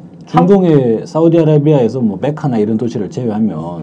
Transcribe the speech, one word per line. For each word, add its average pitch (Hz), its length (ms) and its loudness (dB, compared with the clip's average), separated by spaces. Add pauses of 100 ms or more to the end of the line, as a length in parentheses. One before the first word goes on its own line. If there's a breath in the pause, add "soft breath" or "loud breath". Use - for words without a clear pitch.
(260)
중동의 165 800 2
사우디아라비아에서 151 920 2
뭐 101 200 -2
메카나 143 380 -4
이런 107 180 0
도시를 110 340 -6
제외하면 107 480 -4 (240)